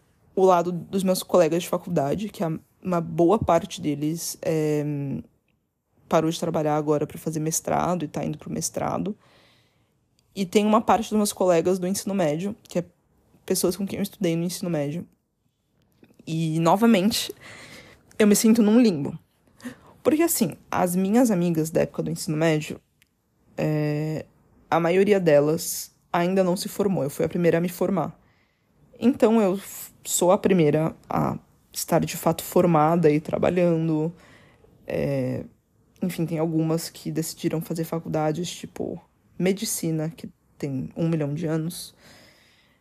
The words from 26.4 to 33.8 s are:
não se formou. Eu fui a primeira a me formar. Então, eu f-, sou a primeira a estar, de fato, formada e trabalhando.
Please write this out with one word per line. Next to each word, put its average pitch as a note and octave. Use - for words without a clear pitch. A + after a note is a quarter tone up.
não F3+
se G3
formou. G3
Eu F3+
fui -
a E3
primeira E3+
a E3+
me F3+
formar. F3+
Então, A3+
eu F#3+
f-, -
sou -
a G3
primeira D#3+
a -
estar, -
de -
fato, -
formada E3
e D3
trabalhando. E3